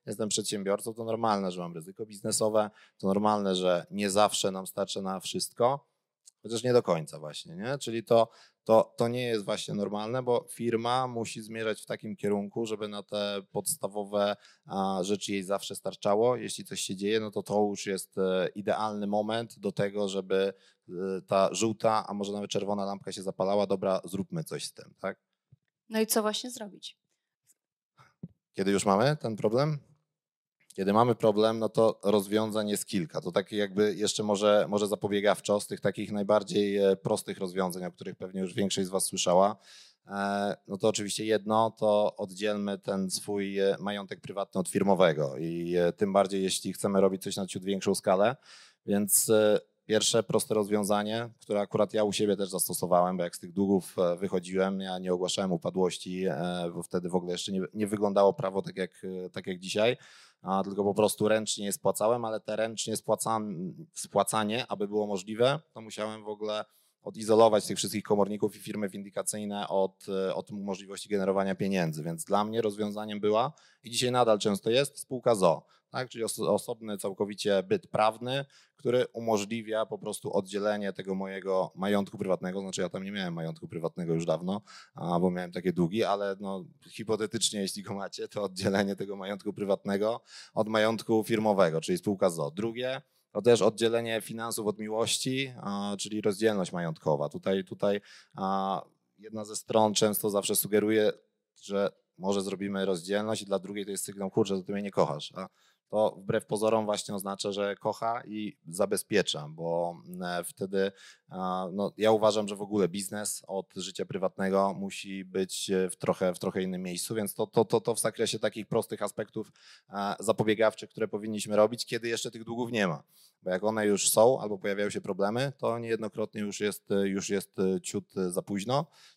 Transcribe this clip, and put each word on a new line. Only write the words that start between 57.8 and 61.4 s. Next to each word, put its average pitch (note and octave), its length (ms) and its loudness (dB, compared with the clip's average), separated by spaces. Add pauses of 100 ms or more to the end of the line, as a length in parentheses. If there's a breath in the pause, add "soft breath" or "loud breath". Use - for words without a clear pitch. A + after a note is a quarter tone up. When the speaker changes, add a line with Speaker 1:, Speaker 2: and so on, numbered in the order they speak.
Speaker 1:
wyglądało G2+ 460 4
prawo F#2+ 280 -2
tak - 160 -10
jak, - 280 -6 (200)
e, F2+ 40 -12
tak F#2 180 -10
jak F#2 120 -6
dzisiaj, G#2 380 0 (440 loud breath)
a F#2+ 220 0
tylko G2 200 -2
po G2+ 100 2
prostu G#2 340 2
ręcznie G#2+ 380 0